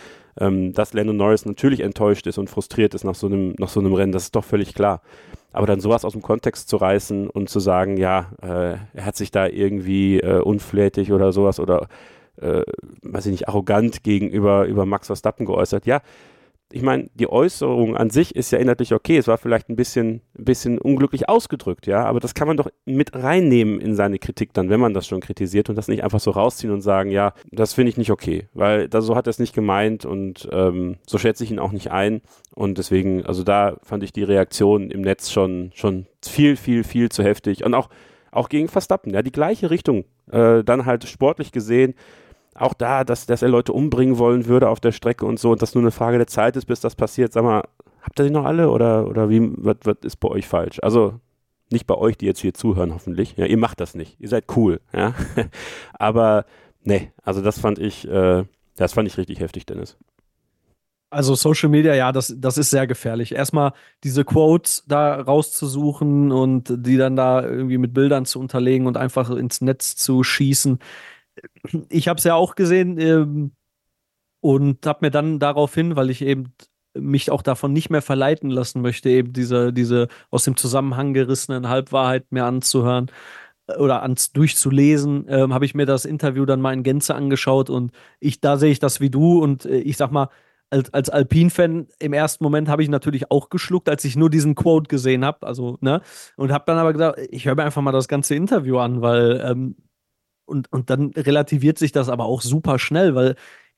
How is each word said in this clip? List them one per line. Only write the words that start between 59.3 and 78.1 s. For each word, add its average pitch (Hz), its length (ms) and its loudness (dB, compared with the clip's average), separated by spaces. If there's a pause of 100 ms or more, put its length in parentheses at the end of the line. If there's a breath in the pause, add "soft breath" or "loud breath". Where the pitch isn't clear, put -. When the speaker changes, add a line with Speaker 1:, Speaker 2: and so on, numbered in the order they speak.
Speaker 1:
heftig, - 260 -8
Dennis. - 320 -12 (1120)
Speaker 2:
Also 139 280 0
Social 156 320 2
Media, 151 260 4
ja, 127 160 2
das, 131 260 -4
das 131 220 -2
ist 147 120 0
sehr 135 180 2
gefährlich. 117 440 -6
Erstmal 139 400 0 (300 soft breath)
diese 139 220 0
Quotes 156 640 2
da 143 320 0
rauszusuchen 143 1120 0
und 131 320 2 (200)
die 131 120 4
dann 131 180 2
da 127 280 2
irgendwie 127 360 -4
mit 123 160 -2
Bildern 135 320 2
zu - 140 -8
unterlegen 127 480 0
und 120 80 -2
einfach 123 340 -2
ins 123 300 -6
Netz 131 340 -2
zu 131 300 0
schießen. 135 560 0 (1080 loud breath)
Ich 170 200 0
hab's 175 160 -2
ja 170 100 4
auch 175 200 2
gesehen, 180 440 2
ähm, 151 540 2 (880)
und 139 460 2
hab 147 140 -2
mir 151 100 2
dann 151 280 0
daraufhin, 147 580 0
weil 131 140 0
ich 127 120 -6
eben 135 300 -4 (400)
mich 139 380 -2
auch 143 120 -2
davon 139 300 -2
nicht 156 160 -2
mehr 156 140 0
verleiten 139 480 -2